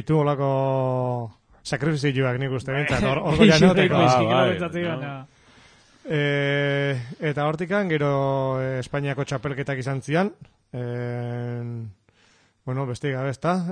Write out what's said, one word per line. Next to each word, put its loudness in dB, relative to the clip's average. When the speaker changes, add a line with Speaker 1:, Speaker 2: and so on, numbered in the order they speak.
Speaker 1:
ditu 0
holako 2
sakrifizioak 0
nik -2
uste, -6
behintzat, 0
hor, 0
hor 0
Speaker 2:
Bai, 10
Speaker 1:
goian 8
Speaker 2:
<laughs> 8
bai, 8
Speaker 1:
neoteko. 4
Speaker 2:
bai, 6
bai, 4
Speaker 3:
Ah, 4
bai, 4
Speaker 2:
pentsatzen -4
Speaker 3:
no. -4
Speaker 2:
baina. -10
Speaker 1:
Eh, 0
eta -2
hortikan, -2
gero, 0
eh, -2
Espainiako -4
txapelketak -4
izan -6
zian, 0
eh, -6
bueno, -4
beste -6
gabe, -4
ezta? -2